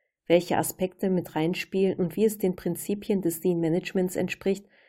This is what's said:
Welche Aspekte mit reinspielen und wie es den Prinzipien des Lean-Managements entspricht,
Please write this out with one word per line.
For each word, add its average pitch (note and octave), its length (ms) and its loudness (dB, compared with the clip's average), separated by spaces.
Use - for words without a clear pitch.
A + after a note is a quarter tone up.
Welche F3 320 4
Aspekte F#3 520 -2
mit F3+ 260 0
reinspielen F3+ 600 0
und F3 200 -2
wie G3+ 80 2
es G#3+ 140 2
den F#3 180 0
Prinzipien G3+ 680 -4
des E3 220 -2
Lean-Managements F3+ 720 0
entspricht, F#3+ 500 -4